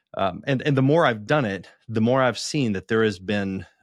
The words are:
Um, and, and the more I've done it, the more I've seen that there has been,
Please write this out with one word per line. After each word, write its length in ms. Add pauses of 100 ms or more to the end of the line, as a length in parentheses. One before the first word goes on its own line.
(160)
Um, 300
and, 160
and 160
the 60
more 200
I've 220
done 200
it, 220 (220)
the 120
more 200
I've 180
seen 340
that 140
there 160
has 140
been, 480 (180)